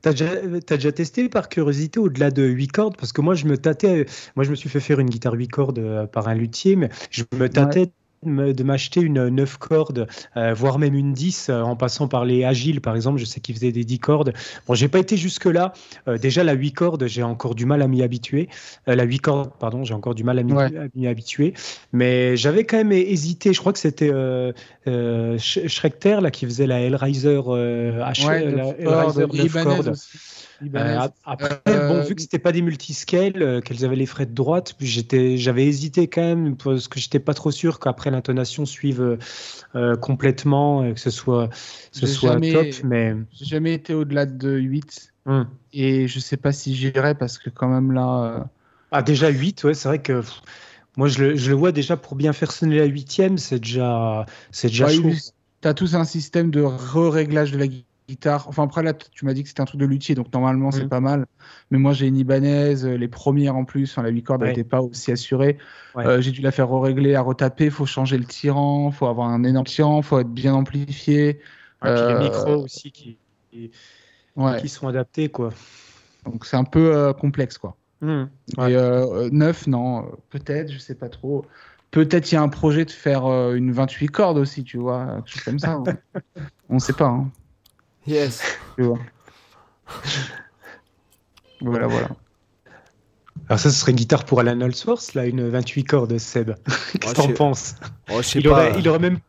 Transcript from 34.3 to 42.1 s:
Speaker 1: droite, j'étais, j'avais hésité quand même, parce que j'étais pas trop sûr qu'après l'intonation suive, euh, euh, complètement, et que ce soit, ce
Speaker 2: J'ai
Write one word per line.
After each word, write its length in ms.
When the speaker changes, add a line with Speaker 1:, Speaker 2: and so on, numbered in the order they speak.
Speaker 1:
droite, 460
j'étais, 580
j'avais 280
hésité 420
quand 140
même, 340
parce 320
que 120
j'étais 200
pas 140
trop 160
sûr 300
qu'après 320
l'intonation 560
suive, 340
euh, 160
euh, 200
complètement, 880
et 80
que 60
ce 100
soit, 400
ce 140
Speaker 2:
J'ai 60